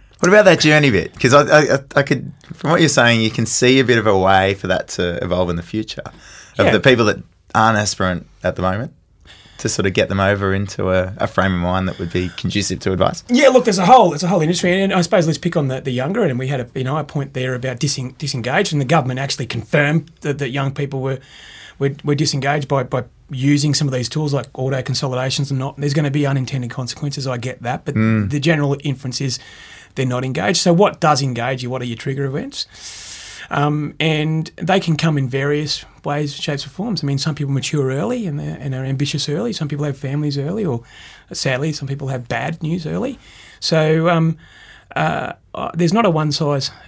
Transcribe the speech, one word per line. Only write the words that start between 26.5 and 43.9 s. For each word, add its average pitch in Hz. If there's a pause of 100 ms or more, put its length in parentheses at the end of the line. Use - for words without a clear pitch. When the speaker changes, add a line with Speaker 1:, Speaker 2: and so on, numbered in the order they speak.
Speaker 2:
consequences. 135
I 127
get 120
that, 127
but 143
Speaker 1:
Mm. 110
Speaker 2:
the 147
general 147
inference 131
is 131 (560)
they're 135
not 127
engaged. 165
So 175
what 190
does 147
engage 127
you? 123
What 127
are 123
your 117
trigger 139
events? 202 (840)
Um, 147
and 160
they 190
can 165
come 160
in 135
various 147 (200)
ways, 147
shapes, 139
or 131
forms. 196
I -
mean, 139
some 147
people 139
mature 135
early 214
and, 147
they're, 147
and 135
are 131
ambitious 135
early. 196
Some 160
people 147
have 143
families 143
early, 180
or 120 (500)
sadly, 139
some 143
people 139
have 123
bad 131
news 160
early. 196 (420)
So, 160